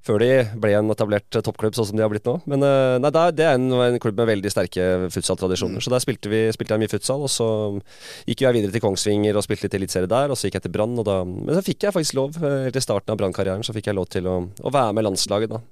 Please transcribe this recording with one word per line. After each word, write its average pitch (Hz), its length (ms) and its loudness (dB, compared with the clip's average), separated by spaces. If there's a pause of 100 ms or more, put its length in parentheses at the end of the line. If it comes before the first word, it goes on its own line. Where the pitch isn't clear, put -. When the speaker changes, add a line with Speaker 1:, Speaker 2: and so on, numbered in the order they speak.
Speaker 1:
Før 107 160 2
de 127 240 4 (160)
ble 104 160 4
en 107 140 2
etablert, 104 440 0
eh, 117 60 2
toppklubb, 107 320 -2
sånn 113 140 0
som 104 100 -6
de 110 60 2
har 110 80 2
blitt 104 180 -4
nå. 120 60 0 (120)
Men, 139 160 0
eh, 135 360 4
nei, 131 100 2
der, 165 240 4
det 151 140 -2
er 151 80 4
en, 127 180 2
en 123 260 2
klubb 113 200 -2
med 117 100 2
veldig 101 240 0
sterke 92 560 0
futsaltradisjoner. 92 720 -2
Speaker 2:
Mm. - 0 -
Speaker 1:
Så - 80 -4
der 127 160 2
spilte 107 240 -4
vi, 110 240 2
spilte 107 240 -2
jeg 107 40 0
mye 107 120 0
futsal, 131 320 -2
og 131 80 -4
så 107 480 -2 (480)
gikk - 160 0
jo 127 80 6
jeg - 80 4
videre 101 120 0
til 110 120 0
Kongsvinger 104 500 2
og 104 80 2
spilte - 220 -4
litt 98 160 -2
eliteserie 92 260 -2
der, 123 220 0
og 135 80 -2
så - 140 -6
gikk 95 100 -4
jeg - 80 -20
til 87 80 -8
Brann, 117 220 0
og 110 80 -2
da, 95 180 0
men 90 320 -4
så 190 80 0
fikk - 140 -4 (100)
jeg 202 60 -2
faktisk 160 260 -2
lov, 143 160 -4
eh, 143 320 -2
helt 123 80 -4
i 131 80 0
starten 104 240 -2
av 110 80 0
Brann-karrieren, 95 480 -2
så 117 80 -6
fikk 107 160 -6
jeg 104 80 0
lov 90 140 -2
til 92 180 -2
å, 92 80 0 (240)
å - 100 -4
være 127 220 2
med 110 160 0
landslaget 101 400 -2
da 110 240 -10